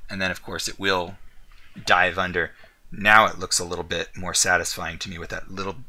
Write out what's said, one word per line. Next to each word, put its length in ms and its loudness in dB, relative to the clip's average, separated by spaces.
and 100 -6
then 100 0
of 120 -8
course 260 -6
it 100 -10
will 400 0
dive 340 4
under. 360 -2
Now 360 8
it 120 -2
looks 200 -2
a 60 -2
little 200 -6
bit 320 -6
more 180 -6
satisfying 680 0
to 100 -10
me 80 -10
with 120 -10
that 200 -10
little 380 -8